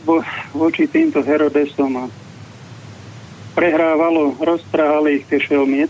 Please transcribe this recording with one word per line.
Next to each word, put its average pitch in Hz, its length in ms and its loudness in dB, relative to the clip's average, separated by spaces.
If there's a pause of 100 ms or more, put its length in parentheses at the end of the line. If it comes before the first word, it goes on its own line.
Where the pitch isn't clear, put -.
vo-, 160 240 2 (300)
voči 156 340 2
týmto 156 320 2
Herodesom 143 720 0
a 127 120 -4 (1500)
prehrávalo, 160 880 2
roztrhali 151 800 2
ich - 80 -20
tie 147 80 2
šelmy. 139 480 2
Je - 40 -6